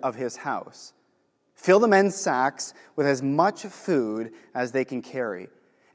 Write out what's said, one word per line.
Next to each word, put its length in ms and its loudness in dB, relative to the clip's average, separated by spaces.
of 120 -4
his 200 -6
house. 580 -10
'Fill 240 6
the 80 4
men's 280 6
sacks 600 -2
with 120 0
as 160 0
much 420 0
food 640 -2
as 180 -4
they 140 0
can 160 -8
carry, 480 -8